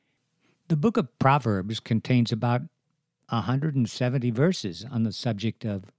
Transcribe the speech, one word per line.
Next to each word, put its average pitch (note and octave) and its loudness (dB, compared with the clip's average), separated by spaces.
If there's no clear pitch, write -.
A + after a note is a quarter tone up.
The E3 2
book G#3 2
of - -2
Proverbs A2 2
contains A#2 2
about A#2+ 0
a A#2 -2
hundred C3+ -2
and A#2 2
seventy B2 -2
verses A2 -2
on A2+ 0
the A2 0
subject A2 -4
of G2 -6